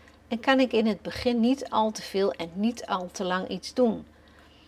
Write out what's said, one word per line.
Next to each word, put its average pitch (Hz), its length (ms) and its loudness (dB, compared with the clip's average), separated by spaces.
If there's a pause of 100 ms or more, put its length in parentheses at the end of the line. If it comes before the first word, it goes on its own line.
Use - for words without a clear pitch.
(280)
en 226 120 -6
kan 269 200 4
ik 247 120 2
in 220 140 2
het 208 160 0
begin 240 380 -2
niet 254 300 2
al 220 200 2
te 214 120 -8
veel 196 300 0
en 165 200 -8
niet 214 340 -2
al 180 260 -2
te - 120 -6
lang 180 240 -2
iets - 260 -8
doen. 240 320 2 (600)